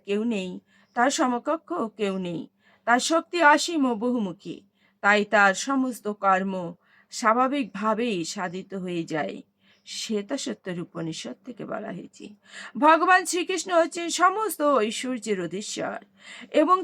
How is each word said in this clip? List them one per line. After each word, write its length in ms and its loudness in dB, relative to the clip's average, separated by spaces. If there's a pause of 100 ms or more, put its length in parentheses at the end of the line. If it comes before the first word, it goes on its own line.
কেউ 180 -2
নেই, 360 -4 (360)
তার 140 4
সমকক্ষ 600 -2 (280)
কেউ 200 -2
নেই। 240 -6 (460)
তার 120 4
শক্তি 440 0
অসীম 420 4
ও 100 0
বহুমুখী, 640 -4 (460)
তাই 220 6
তার 280 6
সমস্ত 540 -2
কর্ম 460 2 (600)
স্বাভাবিকভাবেই 1120 0
সাধিত 480 -8
হয়ে 300 -4
যায়। 320 -4 (520)
শ্বেতাসত্তর 920 -6
উপনিষদ 680 -8
থেকে 200 -14
বলা 260 -8
হয়েছে। 340 -16 (520)
ভগবান 480 6
শ্রীকৃষ্ণ 480 -4
হচ্ছেন 360 0
সমস্ত 520 0
ঐশ্বর্যের 800 0
অধীশ্বর 580 -6 (520)
এবং 320 6